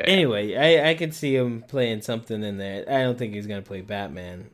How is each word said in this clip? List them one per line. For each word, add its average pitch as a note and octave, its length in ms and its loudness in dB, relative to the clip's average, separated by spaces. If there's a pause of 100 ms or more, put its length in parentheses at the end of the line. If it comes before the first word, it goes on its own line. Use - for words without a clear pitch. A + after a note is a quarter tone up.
Anyway, A2+ 520 2
I, D#3 340 6
I E3 40 2
could D#3+ 200 -4
see C#3+ 200 0
him A#2+ 320 0
playing A#2 360 0
something A2+ 400 -4
in G2+ 160 -4
there. G2 280 -6
I C3+ 160 2
don't B2 160 2
think A#2 140 -4
he's G#2 140 -8
gonna G2+ 160 -6
play G2 180 -10
Batman. F2+ 720 -10